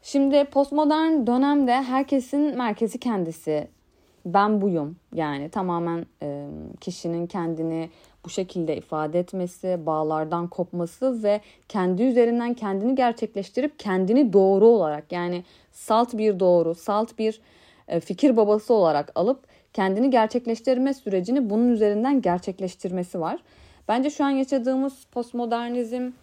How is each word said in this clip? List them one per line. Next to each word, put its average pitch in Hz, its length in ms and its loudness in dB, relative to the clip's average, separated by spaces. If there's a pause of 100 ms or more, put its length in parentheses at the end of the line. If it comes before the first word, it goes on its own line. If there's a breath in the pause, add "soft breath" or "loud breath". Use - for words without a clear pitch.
şimdi 277 420 2
postmodern 294 800 2
dönemde 262 460 2
herkesin 269 840 0
merkezi 226 420 -4
kendisi. 160 720 -4 (580 soft breath)
Ben 202 340 2
buyum. 170 360 -2 (180)
Yani 147 340 -4
tamamen, 170 580 -4 (160)
e, 143 240 -10 (340)
kişinin 170 460 -6
kendini 165 640 -6 (340 soft breath)
bu 175 60 -16
şekilde 175 460 -4
ifade 156 420 -4
etmesi, 180 680 -6
bağlardan 156 600 -2
kopması 180 760 -4
ve 208 180 0 (280 soft breath)
kendi 185 340 0
üzerinden 240 520 2
kendini 214 400 -2
gerçekleştirip 240 840 -2
kendini 202 540 2
doğru 196 340 6
olarak, 160 460 4
yani 175 320 -4 (280 soft breath)
salt 240 420 0
bir 208 260 0
doğru, 170 340 4
salt 214 440 -4
bir, 220 220 -4 (480 soft breath)
e, 170 120 -2
fikir 226 360 2
babası 214 380 2
olarak 156 400 2
alıp 233 320 -2 (260 soft breath)
kendini 202 380 0
gerçekleştirme 247 840 0
sürecini 208 560 -2
bunun 226 180 2
üzerinden 220 540 2
gerçekleştirmesi 180 1000 -4
var. 196 200 -6 (480 soft breath)
Bence 254 220 0
şu 294 140 -2
an 277 60 2
yaşadığımız 269 840 -2
postmodernizm 240 1000 -4 (120)